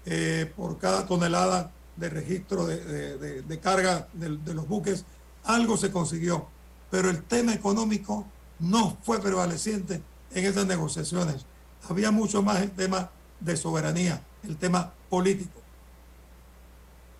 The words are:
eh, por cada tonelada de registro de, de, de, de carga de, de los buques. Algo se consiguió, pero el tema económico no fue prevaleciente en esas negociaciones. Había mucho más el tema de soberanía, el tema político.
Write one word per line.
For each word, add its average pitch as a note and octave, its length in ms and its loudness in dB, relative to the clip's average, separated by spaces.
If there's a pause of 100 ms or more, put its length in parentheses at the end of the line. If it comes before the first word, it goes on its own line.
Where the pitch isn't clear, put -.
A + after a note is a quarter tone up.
eh, D#3+ 520 -2
por F3 220 -6
cada F#3+ 280 0
tonelada F3+ 640 2 (260)
de E3 140 -6
registro F3 560 -4
de, E3+ 180 -4
de, C#3+ 340 -8
de, C#3+ 240 -10
de D#3 180 -8
carga F#3 520 2
de, D#3+ 240 -6
de D#3 180 -8
los D#3 140 -4
buques. G3 360 -2 (400)
Algo A3+ 320 4
se F#3+ 140 0
consiguió, E3 580 -2 (420)
pero F#3 200 4
el D#3+ 120 -2
tema A#3+ 320 2
económico G#3 720 0 (320)
no G3 440 2
fue A3+ 180 0
prevaleciente F#3 800 0 (320)
en F#3 100 0
esas G3 220 2
negociaciones. D#3+ 800 -2 (420)
Había G3+ 220 2
mucho G#3+ 320 4
más G3+ 180 4
el G3 120 -2
tema F#3 380 -2 (300)
de E3 160 -2
soberanía, D#3+ 640 0 (200)
el D#3+ 140 -8
tema F3 360 0 (160)
político. F#3 520 0 (1600)